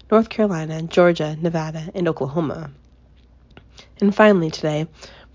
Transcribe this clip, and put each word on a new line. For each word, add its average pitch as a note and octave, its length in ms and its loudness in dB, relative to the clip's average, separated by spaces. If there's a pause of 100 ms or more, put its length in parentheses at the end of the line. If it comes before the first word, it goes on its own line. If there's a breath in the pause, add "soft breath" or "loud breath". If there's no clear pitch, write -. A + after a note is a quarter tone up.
North A3 180 4
Carolina, D#3+ 540 -4
Georgia, E3 580 2
Nevada, D#3+ 540 -6
and F3 140 -2
Oklahoma. C#3 640 -4 (1300 loud breath)
And G3+ 120 2
finally G3 360 4
today, D#3 380 -4 (480 loud breath)